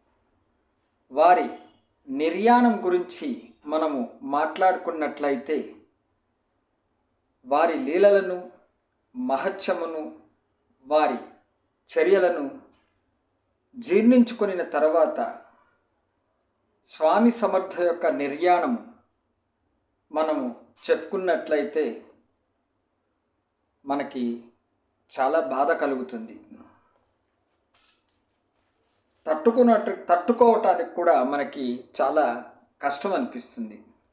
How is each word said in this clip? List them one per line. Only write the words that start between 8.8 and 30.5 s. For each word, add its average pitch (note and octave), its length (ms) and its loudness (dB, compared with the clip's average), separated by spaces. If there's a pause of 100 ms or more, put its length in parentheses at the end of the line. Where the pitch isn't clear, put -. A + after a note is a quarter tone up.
మహత్యమును, E3 1040 -6 (600)
వారి C#3 360 0 (800)
చర్యలను E3+ 600 2 (1160)
జీర్ణించుకొనిన A3 840 2
తర్వాత D#3 840 0 (1400)
స్వామి G3 420 4
సమర్థ - 500 -2
యొక్క E3+ 260 0
నిర్యాణము C#3+ 880 0 (1160)
మనము D3 580 -4 (200)
చెప్పుకున్నట్లయితే, D#3 1160 -2 (1800)
మనకి B2+ 600 -6 (760)
చాలా D3 200 0
బాధ C#3 320 -2
కలుగుతుంది. B2+ 760 -6 (2750)
తట్టుకున్నట్టు, A3+ 840 2
తట్టుకోవటానికి F#3 800 2